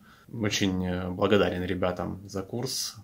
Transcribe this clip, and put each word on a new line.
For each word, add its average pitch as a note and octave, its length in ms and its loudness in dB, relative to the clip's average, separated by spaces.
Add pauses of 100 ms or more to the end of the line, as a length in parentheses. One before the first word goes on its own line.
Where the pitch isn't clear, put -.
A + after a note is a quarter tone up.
(320)
Очень, G2+ 520 0
э, F2+ 260 -2
благодарен F#2 540 4
ребятам F#2 640 -2
за G2 140 -6
курс. - 600 -6